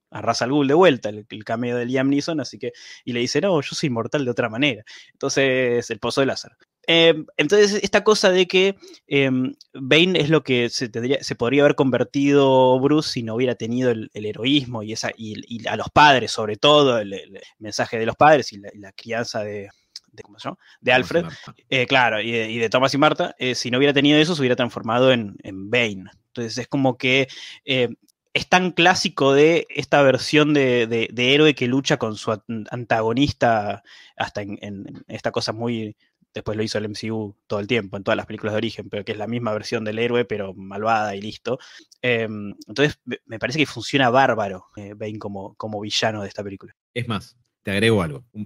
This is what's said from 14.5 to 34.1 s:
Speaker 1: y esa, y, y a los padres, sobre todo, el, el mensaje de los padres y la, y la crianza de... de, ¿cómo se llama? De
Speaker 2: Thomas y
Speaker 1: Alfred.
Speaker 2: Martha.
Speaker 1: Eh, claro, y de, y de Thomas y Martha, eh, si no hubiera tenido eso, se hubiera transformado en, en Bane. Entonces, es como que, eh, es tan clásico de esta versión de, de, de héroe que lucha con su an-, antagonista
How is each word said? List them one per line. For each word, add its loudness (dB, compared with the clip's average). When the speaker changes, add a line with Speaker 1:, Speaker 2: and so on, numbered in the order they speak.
Speaker 1:
y -10
esa, -8
y, -12
y -10
a -2
los -6
padres, 6
sobre -4
todo, 4
el, -8
el -14
mensaje -6
de -2
los -4
padres 4
y -18
la, -18
y -20
la -20
crianza -8
de... -10
de, -20
¿cómo -20
se -12
llama? -12
De 0
Speaker 2:
Thomas 6
y 6
Speaker 1:
Alfred. -2
Speaker 2:
Martha. -14
Speaker 1:
Eh, 0
claro, 2
y -4
de, -4
y -6
de 0
Thomas 2
y -2
Martha, 2
eh, -2
si -6
no 0
hubiera 4
tenido 4
eso, 2
se -4
hubiera 2
transformado 2
en, 0
en -12
Bane. 0
Entonces, -10
es -8
como 0
que, 2
eh, 0
es -4
tan 2
clásico 2
de 6
esta 0
versión 4
de, 2
de, -2
de 2
héroe 6
que -2
lucha 0
con -4
su -6
an-, -6
antagonista 0